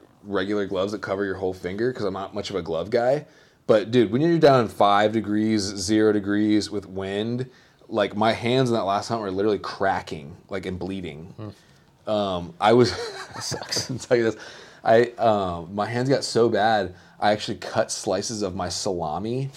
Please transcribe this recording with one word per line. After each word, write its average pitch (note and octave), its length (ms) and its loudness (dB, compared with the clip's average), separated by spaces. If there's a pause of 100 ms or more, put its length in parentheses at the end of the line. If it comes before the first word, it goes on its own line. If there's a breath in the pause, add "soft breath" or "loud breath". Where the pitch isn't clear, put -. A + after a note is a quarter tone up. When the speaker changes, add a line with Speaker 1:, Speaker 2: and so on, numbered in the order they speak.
(240)
Speaker 1:
regular G2+ 420 -2
gloves F#2+ 260 -2
that G#2 100 -6
cover G2+ 220 -2
your F#2+ 120 -4
whole F#2+ 180 -2
finger G2 380 -4
'cause A#2+ 120 -6
I'm F#2+ 100 -2
not G2 200 -10
much G2+ 160 -8
of G2+ 60 -4
a F#2 60 -2
glove E2 280 -4
guy. B2+ 340 2 (420 soft breath)
But, G#2+ 240 4
dude, A2+ 220 4
when C3 100 0
you're E3+ 160 2
down C#3 220 8
in G#2+ 80 0
five G2+ 440 4
degrees, G#2+ 500 0
zero G#2 500 2
degrees G#2 580 2
with G2+ 180 -8
wind, G#2 640 -6 (380 soft breath)
like, G2+ 280 0
my A2 160 4
hands A#2+ 380 2
in A#2 60 2
that G#2 80 0
last G2 240 0
hunt A#2 120 -4
were G2+ 100 -4
literally G2 280 2
cracking, F2 800 -4 (120)
like, F#2+ 180 -8
and F#2 120 -6
bleeding. F2 580 -10
Speaker 2:
Hmm. - 720 -16
Speaker 1:
Um, F#2+ 500 -2
I G#2+ 120 6
was B2 200 6
<laughs> - 420 -10
Speaker 2:
That - 80 -12
sucks. - 480 -8
Speaker 1:
I'll B2 80 -6
tell - 180 0
you A#2 80 2
this. A2 120 0 (480 loud breath)
I, A#2 340 6
um, F#2+ 560 0
my G#2 120 -2
hands A#2+ 220 -2
got C3 140 2
so A#2 260 2
bad, G#2 460 0 (240 soft breath)
I G#2 140 2
actually G#2+ 240 -4
cut - 340 -4
slices G#2 520 -4
of F#2 120 -4
my F2+ 140 -4
salami F#2+ 880 -4